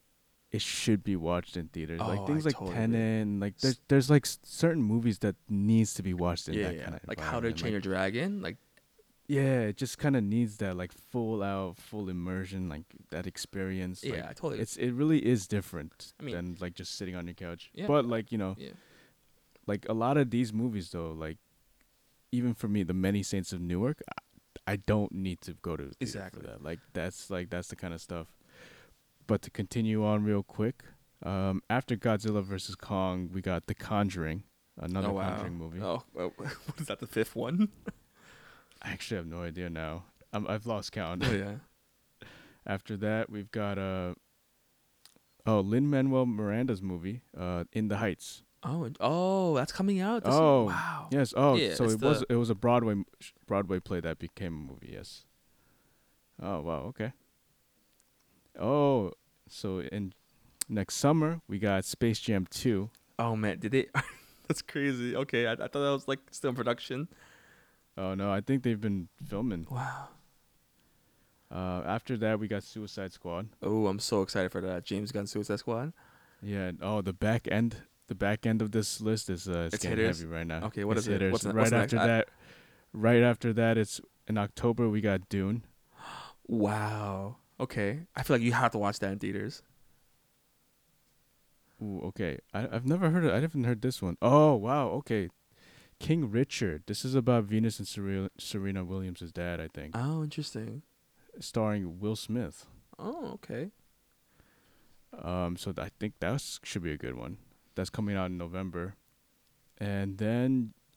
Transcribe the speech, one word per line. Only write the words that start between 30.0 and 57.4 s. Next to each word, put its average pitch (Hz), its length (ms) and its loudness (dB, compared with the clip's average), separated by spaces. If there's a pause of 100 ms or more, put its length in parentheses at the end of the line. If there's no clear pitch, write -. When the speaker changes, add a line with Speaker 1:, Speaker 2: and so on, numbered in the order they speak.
Speaker 1:
on 107 180 4
real 104 200 4
quick, - 400 -2 (400)
um, 95 460 0
after 123 280 0
Godzilla 107 460 2
versus 95 320 -6
Kong, 92 580 -2
we 95 80 -4
got 90 260 -2
The - 80 -2
Conjuring, 92 680 0 (340)
another 95 320 -2
Speaker 2:
Oh, 101 40 0
wow. 95 180 -2
Speaker 1:
Conjuring 98 260 -6
movie. 82 240 -8
Speaker 2:
Oh, 107 220 -4 (140)
oh, 90 120 -2
<laughs> - 80 -12
what - 420 -10
is 151 80 -8
that, 101 120 -6
the 120 80 -10
fifth - 280 -2
one? 160 340 2 (160)
<laughs> - 960 -20
Speaker 1:
I 107 100 -8
actually - 260 -6
have 85 80 -6
no 82 160 -8
idea 87 280 -6
now. 80 340 -6 (300)
I'm, 104 140 -2
I've 107 200 -2
lost 107 240 -4
count. 87 340 -4
Speaker 2:
Oh, 127 60 2
yeah. 101 240 -2 (560)
Speaker 1:
<laughs> - 160 -20 (400)
After 98 300 -4
that, 107 320 0
we've 104 220 -10
got, 101 280 -2
uh, 92 340 -2 (1300)
oh, 110 160 4
Lin-Manuel 131 640 4
Miranda's 107 560 0
movie, 95 400 -6 (140)
uh, 90 360 -2
In 110 160 0
the 101 100 0
Heights. - 460 -4 (200)
Speaker 2:
Oh, 156 200 -2
and, 139 160 -8
oh, 180 560 2
that's 135 160 0
coming 196 280 2
out 214 240 0
this 127 100 4
Speaker 1:
Oh, 143 320 8
Speaker 2:
Wow. - 460 -2
Speaker 1:
yes. 135 260 2
Oh, 139 180 8
Speaker 2:
Yeah, 123 200 4
Speaker 1:
so 120 100 4
Speaker 2:
it's 110 80 6
Speaker 1:
it 110 80 0
was, 143 200 6
Speaker 2:
the 123 120 -2
Speaker 1:
it - 20 6
was 117 140 4
a 113 60 2
Broadway, 113 480 4 (160)
sh-, - 120 -18 (140)
Broadway 98 340 2
play 90 200 -4
that 82 200 -4
became 85 340 -8
a 76 200 -8
movie, - 200 -16
yes. - 320 -16 (1160)
Oh, 90 200 -4
wow, 78 280 -4
okay. 117 240 -6 (1500)